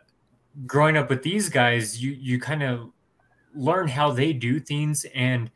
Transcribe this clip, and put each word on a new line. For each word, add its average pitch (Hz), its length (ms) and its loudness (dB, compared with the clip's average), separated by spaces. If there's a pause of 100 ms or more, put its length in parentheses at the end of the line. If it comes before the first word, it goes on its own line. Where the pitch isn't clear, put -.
(680)
growing 151 320 4
up 135 100 0
with 127 140 0
these 185 260 -2
guys, 120 520 2
you, 131 120 -4
you 127 260 -2
kinda 127 480 -4 (680)
learn 156 340 0
how 143 240 2
they 139 220 0
do 123 260 -2
things, 147 540 -2
and, 127 420 0